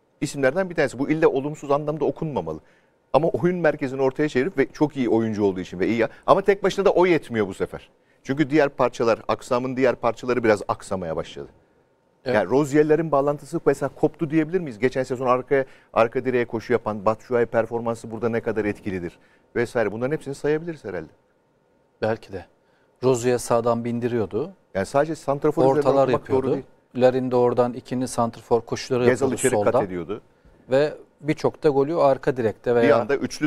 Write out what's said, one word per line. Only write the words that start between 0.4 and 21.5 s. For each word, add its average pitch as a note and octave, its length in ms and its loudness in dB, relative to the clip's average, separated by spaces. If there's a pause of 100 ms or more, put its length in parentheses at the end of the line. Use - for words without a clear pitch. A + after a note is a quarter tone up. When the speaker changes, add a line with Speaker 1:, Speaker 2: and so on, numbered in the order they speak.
Speaker 1:
bir E3+ 40 -14
tanesi. C#3 240 0
Bu C3+ 120 -2
illa D#3+ 180 4
olumsuz C#3+ 420 -4
anlamda D3 340 -2
okunmamalı. A2 560 -4 (520)
Ama D3+ 160 4
oyun F3 280 0
merkezini C#3 460 -2
ortaya D3+ 260 0
çevirip C3 300 -2
ve C3+ 140 2
çok D3 240 -2
iyi B2+ 120 0
oyuncu A2 360 2
olduğu F#2 160 0
için F2+ 180 -10
ve F2+ 100 0
iyi A2 100 0
ya-, A2 100 2 (180)
ama E3+ 160 4
tek G3 200 0
başına G3 220 0
da F#3+ 60 4
o F3+ 160 2
yetmiyor A#2+ 420 0
bu G2 60 -8
sefer. - 360 -8 (320)
Çünkü C#3 280 -2
diğer C#3+ 180 4
parçalar, A#2+ 500 0 (100)
aksamın B2 480 -2
diğer B2 180 2
parçaları A#2+ 500 -2
biraz G#2+ 240 4
aksamaya F#2 480 -6
başladı. C#2+ 320 -10 (760)
Speaker 2:
Evet. B2 100 0
Speaker 1:
Yani G2 160 0
Rozier'lerin D3+ 640 2
bağlantısı D3 540 -2
mesela C#3 220 2
koptu D3+ 420 -2
diyebilir D#3+ 300 0
miyiz? C3+ 180 -10
Geçen B2+ 240 0
sezon B2+ 240 -6
arkaya, C3 380 2 (280)
arka A#2 320 2
direğe B2 200 0
koşu A#2 280 -6
yapan G#2+ 340 -2
Batshuayi A#2 400 0
performansı A#2 640 -4
burada A2 180 -4
ne A2+ 120 -2
kadar A2 240 -2
etkilidir F#2+ 540 -6 (380)
vesaire. A#2 360 -2
Bunların B2 200 -6
hepsini D3 220 -8
sayabiliriz D#3 500 -4
herhalde. F2+ 260 -10 (920)